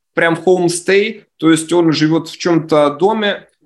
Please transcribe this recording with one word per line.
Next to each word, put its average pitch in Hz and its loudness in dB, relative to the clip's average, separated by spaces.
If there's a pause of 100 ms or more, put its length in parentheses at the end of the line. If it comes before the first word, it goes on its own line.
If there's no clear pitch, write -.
(140)
прям 165 0
хоумстей, 190 0 (140)
то 160 2
есть 160 0
он 170 2
живет 156 0
в - -18
чем-то 156 0
доме, 202 -2 (180)